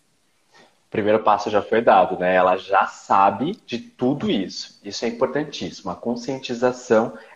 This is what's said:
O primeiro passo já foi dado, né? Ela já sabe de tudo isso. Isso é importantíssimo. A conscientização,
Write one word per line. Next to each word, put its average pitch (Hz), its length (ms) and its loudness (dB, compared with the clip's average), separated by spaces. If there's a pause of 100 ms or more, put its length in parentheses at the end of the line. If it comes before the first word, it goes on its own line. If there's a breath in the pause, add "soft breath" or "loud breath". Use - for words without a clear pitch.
(880 soft breath)
O - 80 -20
primeiro 107 280 2
passo 104 260 2
já 104 120 2
foi 110 200 0
dado, 92 360 4
né? 90 180 2
Ela 92 200 4
já 95 300 0
sabe 101 800 0
de 120 140 -8
tudo 147 520 -4
isso. - 540 -6
Isso 101 180 -10
é 117 60 0
importantíssimo. 123 840 -6
A - 40 -8
conscientização, 120 1200 -2 (180 loud breath)